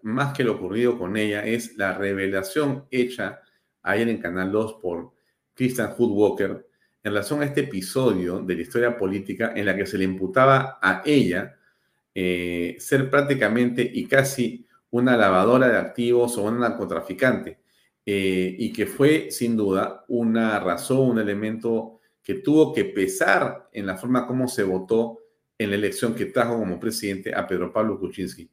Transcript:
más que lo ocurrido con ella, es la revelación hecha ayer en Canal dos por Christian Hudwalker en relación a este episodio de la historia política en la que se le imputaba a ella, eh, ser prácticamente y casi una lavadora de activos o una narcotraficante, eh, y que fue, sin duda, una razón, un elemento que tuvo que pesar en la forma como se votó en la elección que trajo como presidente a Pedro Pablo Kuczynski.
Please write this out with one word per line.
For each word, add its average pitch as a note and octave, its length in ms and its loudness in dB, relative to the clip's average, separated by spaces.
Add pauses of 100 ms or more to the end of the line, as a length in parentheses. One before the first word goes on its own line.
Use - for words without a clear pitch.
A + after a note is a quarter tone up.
más C3+ 340 -2
que C3 80 2
lo G#2+ 100 2
ocurrido A2+ 440 0
con F#2 180 -4
ella, G#2 300 -2
es A#2 300 -4
la F#2+ 200 0
revelación G2 960 -2
hecha A#2+ 520 -2 (400)
ayer G#2+ 260 0
en A2 120 -2
Canal F#2 320 -4
dos A2 220 0
por E2+ 380 -8 (420)
Christian B2 420 -2
Hudwalker G2+ 720 2 (340)
en G#2 100 -4
relación D3 300 -2
a C#3+ 40 0
este C#3 160 0
episodio F#2+ 800 -2
de F2+ 140 -2
la E2+ 80 -4
historia A#2+ 360 0
política G2+ 580 -4
en G#2 100 -2
la F#2 80 2
que F#2+ 120 -2
se - 120 -4
le F#2+ 60 0
imputaba B2+ 800 2
a F#2+ 220 2
ella, G2+ 520 2 (580)
eh, F2 640 -2
ser C3+ 300 0
prácticamente B2 840 2
y G#2 140 -4
casi C3+ 600 0 (240)
una B2 260 4
lavadora A2 520 6
de G#2+ 100 4
activos A#2+ 580 2
o G2+ 60 -2
una A#2 260 0
narcotraficante, F#2 920 -2 (440)
eh, F#2+ 540 0
y A2+ 140 -4
que G#2 140 -2
fue, D3+ 440 2
sin A#2 260 -2
duda, G2 520 0
una A2+ 500 2
razón, A#2+ 520 0
un A2+ 80 2
elemento A2 840 -4 (220)
que G2 120 -4
tuvo D3 380 4
que G2+ 140 0
pesar D3+ 840 -2
en G2+ 140 -8
la F#2 100 -4
forma B2 300 -2
como B2+ 220 -2
se G#2+ 160 -2
votó A2 560 -2 (360)
en G#2 140 -4
la G2+ 60 0
elección G#2 380 -2
que G#2 120 -4
trajo A#2 320 0
como F#2 220 -4
presidente G2+ 540 -4
a G2+ 120 -2
Pedro F2+ 260 -4
Pablo G#2+ 260 0
Kuczynski. F2+ 540 -8